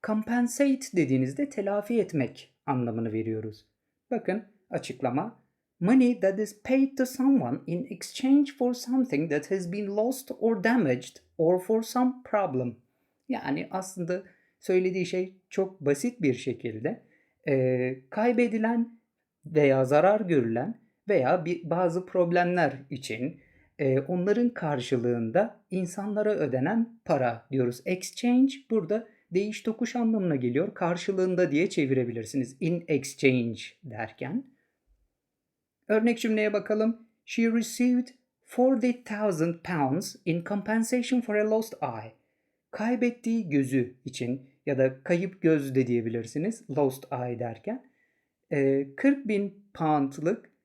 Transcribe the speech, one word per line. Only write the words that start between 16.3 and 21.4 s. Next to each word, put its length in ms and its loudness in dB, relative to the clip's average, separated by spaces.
şekilde, 680 -6
e, 600 0
kaybedilen 920 0
veya 380 4
zarar 360 6
görülen 600 0
veya 360 2